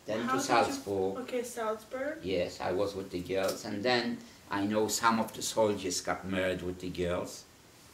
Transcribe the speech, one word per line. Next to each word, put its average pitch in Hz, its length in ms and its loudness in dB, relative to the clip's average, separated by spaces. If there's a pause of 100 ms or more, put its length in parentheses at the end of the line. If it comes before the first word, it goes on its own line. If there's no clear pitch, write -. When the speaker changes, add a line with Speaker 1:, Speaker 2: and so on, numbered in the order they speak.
Speaker 1:
Then 110 160 -2
Speaker 2:
how 240 120 0
Speaker 1:
to - 40 2
Speaker 2:
did - 40 0
you - 60 -2
Speaker 1:
Salzburg. 101 720 2
Speaker 2:
Okay, 247 240 -4
Salzburg. 240 800 -4
Speaker 1:
Yes, - 360 -2
I 95 140 -2
was 98 220 0
with 95 160 -6
the 90 100 -2
girls. 95 440 0
And 107 180 -4
then 120 340 2 (340)
I 101 140 0
know 107 220 4
some 113 320 4
of 107 140 -2
the - 80 -10
soldiers 98 600 2
got 90 260 -4
married 92 340 0
with 90 180 -4
the 92 100 -6
girls. 87 540 -2 (500)